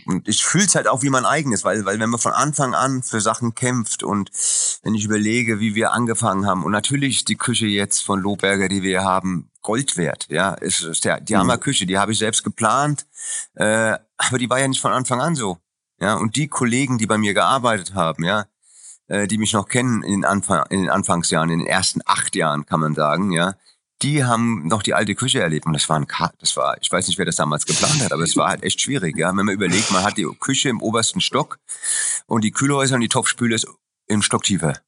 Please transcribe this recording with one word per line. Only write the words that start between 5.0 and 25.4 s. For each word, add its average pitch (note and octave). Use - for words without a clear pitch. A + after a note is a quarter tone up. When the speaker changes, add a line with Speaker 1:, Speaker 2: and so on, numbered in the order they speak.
Speaker 1:
überlege, G#2+
wie G#2+
wir A2
angefangen A2
haben F#2
und D#2+
natürlich C3
die A2
Küche A2
jetzt G2+
von G2
Lohberger, G2
die G2
wir F#2
haben, F#2
Gold B2+
wert, D#2+
ja, F2+
ist, -
ist E2
der, E2+
die -
Speaker 2:
Mhm. G2
Speaker 1:
Hammerküche, A#2+
die F#2
habe G2+
ich G#2
selbst G#2
geplant, C3
äh, A2
aber -
die A#2+
war B2+
ja C3+
nicht B2+
von G#2+
Anfang B2+
an D#3+
so, G2+
ja, G2+
und G2+
die D3
Kollegen, B2+
die G#2+
bei G#2+
mir G#2
gearbeitet G#2+
haben, E2
ja, G#2
äh, G2+
die G#2
mich G#2+
noch G2
kennen B2
in G2
den B1+
Anfang, F#2+
in F#2+
den D2+
Anfangsjahren, E2+
in E2
den -
ersten -
acht -
Jahren, D2+
kann F2
man D#2
sagen, D#2
ja, F2
die C#3+
haben A#2
noch G#2
die -
alte G#2
Küche B2+
erlebt E2